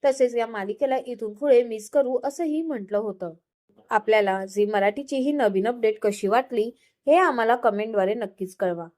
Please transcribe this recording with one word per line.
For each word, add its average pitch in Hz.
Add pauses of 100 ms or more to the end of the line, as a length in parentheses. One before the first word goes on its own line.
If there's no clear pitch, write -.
तसेच 262
या 226
मालिकेला 226
इथून 220
पुढे 247
मिस 220
करू 254
असंही 311
म्हटलं 208
होतं. 190 (560)
आपल्याला 208
झी 202
मराठीची 208
ही 262
नवीन 208
अपडेट 226
कशी 202
वाटली 240 (360)
हे 294
आम्हाला 247
कमेंटद्वारे 214
नक्कीच 196
कळवा 170 (120)